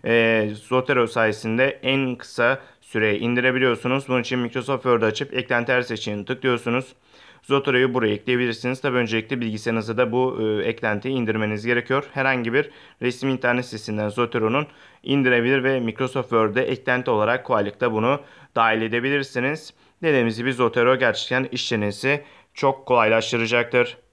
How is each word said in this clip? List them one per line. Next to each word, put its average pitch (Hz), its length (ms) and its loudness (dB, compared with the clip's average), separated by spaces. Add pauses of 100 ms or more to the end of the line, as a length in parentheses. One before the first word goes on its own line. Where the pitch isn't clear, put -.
e, 113 500 4
Zotero 127 520 0
sayesinde 113 760 0
en 131 340 -2
kısa 123 440 -2 (200)
süreye 107 380 0
indirebiliyorsunuz. 127 920 0
Bunun 127 120 0
için 127 180 -4
Microsoft 123 440 -4
Word'u 120 220 2
açıp 107 300 -2
eklenti 127 380 -2
her 123 100 2
seçeneğini 104 420 -6
tıklıyorsunuz. 123 680 -2 (500)
Zotero'yu 131 520 2
buraya 110 200 2
ekleyebilirsiniz. 123 680 -2
Tabii 127 160 -2
öncelikle 113 440 -2
bilgisayarınıza 110 560 -2
da 117 160 0
bu, 127 300 0
e, 107 220 0
eklentiyi 110 500 -4
indirmeniz 110 520 -2
gerekiyor. 123 460 0
Herhangi 127 400 -2
bir 147 180 0 (320)
resmi 123 300 -2
internet 123 320 0
sitesinden 107 440 -6
Zotero'nun 117 580 0 (360)
indirebilir 131 600 2
ve 135 160 0
Microsoft 120 500 -4
Word'e 110 300 2
eklenti 127 500 -2
olarak 113 360 0
kolaylıkla 110 460 0
bunu 123 280 0 (360)
dahil 113 260 2
edebilirsiniz. 135 920 -2 (280)
Dediğimiz 127 340 2
gibi 123 160 -2
Zotero 123 460 4
gerçekten 127 540 0
işlerinizi 120 720 -2 (300)
çok 135 320 0
kolaylaştıracaktır. 117 1080 2 (160)